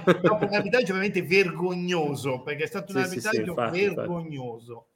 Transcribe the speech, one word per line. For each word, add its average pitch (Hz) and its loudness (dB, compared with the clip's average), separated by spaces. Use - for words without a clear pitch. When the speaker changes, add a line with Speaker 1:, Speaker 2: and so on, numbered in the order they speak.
Speaker 1:
<laughs> 175 6
Speaker 2:
dopo 185 4
un 202 -2
arbitraggio 208 2
veramente 190 0
vergognoso, 165 0
perché 147 -4
è 151 -2
stato 175 -8
un - -2
Speaker 1:
Sì, 131 4
sì, 180 -4
sì, 214 0
Speaker 2:
arbitraggio 220 0
Speaker 1:
infatti, 170 0
infatti. 175 -2
Speaker 2:
vergognoso. 123 -10